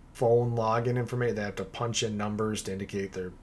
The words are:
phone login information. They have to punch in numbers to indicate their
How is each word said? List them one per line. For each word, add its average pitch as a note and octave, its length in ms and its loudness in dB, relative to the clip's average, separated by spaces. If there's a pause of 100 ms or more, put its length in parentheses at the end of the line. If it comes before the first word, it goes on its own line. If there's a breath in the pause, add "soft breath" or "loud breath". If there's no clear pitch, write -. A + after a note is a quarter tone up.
(140)
phone A#2+ 420 4
login A#2 400 2
information. A#2+ 400 0
They G#2 60 -2
have G2+ 140 -4
to G2 80 -4
punch A#2 380 -4
in G#2+ 140 -2
numbers G#2+ 460 -2
to G2 100 -6
indicate G2 400 -4
their F#2 200 -6 (100)